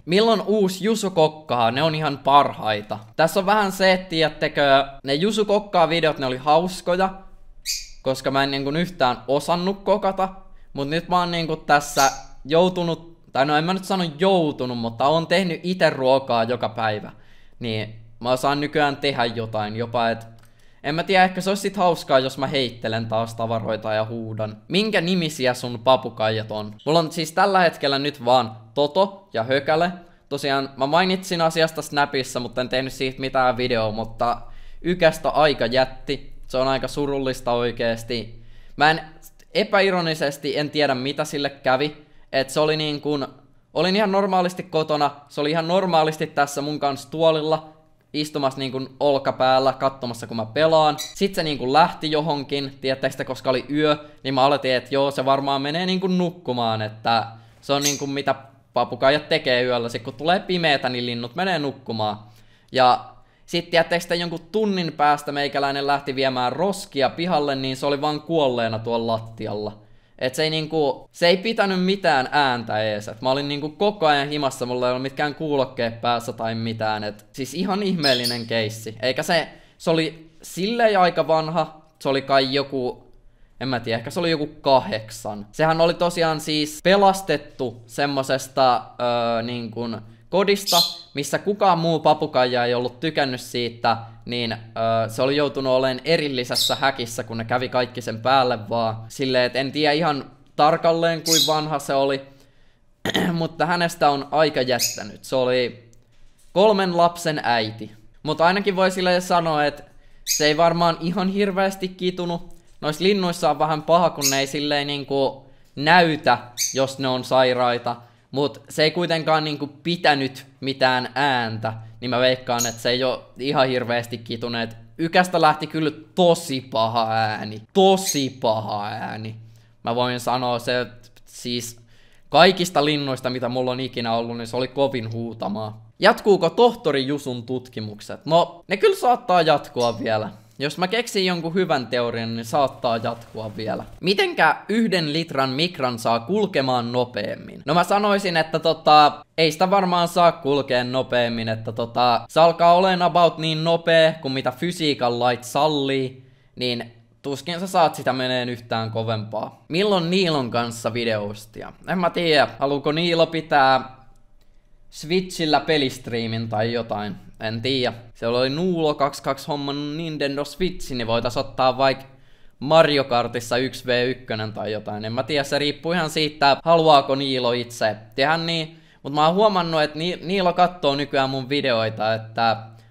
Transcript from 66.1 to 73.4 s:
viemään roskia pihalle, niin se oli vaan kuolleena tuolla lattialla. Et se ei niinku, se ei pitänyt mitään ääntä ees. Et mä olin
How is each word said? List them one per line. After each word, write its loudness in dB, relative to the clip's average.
viemään 0
roskia -2
pihalle, -2
niin -4
se -4
oli 0
vaan -2
kuolleena 0
tuolla -2
lattialla. -8
Et -4
se -2
ei 0
niinku, -2
se 2
ei 6
pitänyt -2
mitään 2
ääntä 0
ees. -4
Et -14
mä 0
olin 0